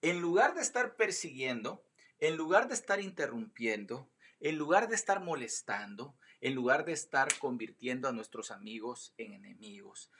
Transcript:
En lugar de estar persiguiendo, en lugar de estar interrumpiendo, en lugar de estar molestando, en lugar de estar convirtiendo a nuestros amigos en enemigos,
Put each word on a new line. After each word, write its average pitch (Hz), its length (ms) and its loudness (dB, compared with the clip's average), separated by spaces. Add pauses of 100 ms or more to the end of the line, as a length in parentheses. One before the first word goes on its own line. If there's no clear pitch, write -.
En 175 200 2
lugar 180 340 6
de 339 80 -4
estar 247 340 0
persiguiendo, 131 880 -2 (340)
en 160 180 2
lugar 180 320 4
de 254 60 -4
estar 202 260 0
interrumpiendo, 117 1080 -4 (300)
en 156 160 0
lugar 170 320 4
de 220 80 0
estar 196 240 2
molestando, 113 960 -6 (240)
en 135 140 0
lugar 127 300 4
de - 80 -2
estar 135 360 2 (100)
convirtiendo 127 720 -4
a 127 40 0
nuestros 110 380 -8
amigos 107 680 -10
en 110 160 -10
enemigos, 101 880 -18